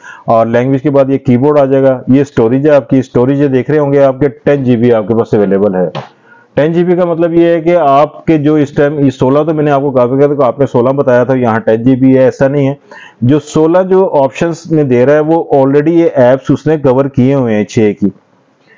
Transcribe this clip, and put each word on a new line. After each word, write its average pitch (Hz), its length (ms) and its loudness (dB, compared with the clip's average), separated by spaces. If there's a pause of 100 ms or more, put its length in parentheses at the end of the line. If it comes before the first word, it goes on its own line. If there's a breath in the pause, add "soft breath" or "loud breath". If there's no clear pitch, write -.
(280 loud breath)
और 113 200 2
language 123 340 -2
के 151 80 -2
बाद 135 200 2
ये 135 80 0
keyboard 131 420 0
आ 139 60 2
जाएगा। 135 440 0
ये 139 140 2
storage 135 440 0
है 147 80 4
आपकी, 131 260 0
storage 131 400 -2
ये 147 60 2
देख 127 220 -2
रहे 151 100 0
होंगे 143 200 0
आपके 135 300 0
टेन 143 340 -2
जी 123 120 0
बी 120 160 2
आपके 110 220 -2
पास 117 200 -2
available 98 420 0
है। 90 160 -2 (640 loud breath)
टेन 156 180 0
जी 175 100 0
बी 175 120 0
का 180 100 0
मतलब 170 280 -2
ये 170 200 2
है 165 80 -2
कि 170 120 0
आपके 151 640 0
जो 151 200 0
इस 139 200 -2
time, 147 220 0
ये 139 120 2
सोलह 135 320 0
तो 160 100 -2
मैंने 151 180 -2
आपको 139 200 -2
काफी 127 280 0
कहा 143 160 -4
था, 139 100 0
आपने 127 200 -2
सोलह 123 260 0
बताया 123 340 0
था, 131 80 -2
यहाँ 117 260 -2
टेन 113 240 -2
जी 131 120 2
बी 131 180 2
है, 131 100 2
ऐसा 131 240 0
नहीं 139 200 -2
है। 143 100 -4 (460 loud breath)
जो 143 160 2
सोलह 160 420 0
जो 185 240 0
options 156 680 -4
में 151 160 0
दे 123 180 2
रहा 147 100 2
है 151 60 2
वो 165 340 -2
already 139 320 2
ये 170 200 2
ऐप्स 135 440 0
उसने 151 260 -2
cover 135 300 0
किए 131 260 0
हुए 123 200 -2
हैं 104 160 0
छः 107 240 0
की, 98 180 -2 (680 soft breath)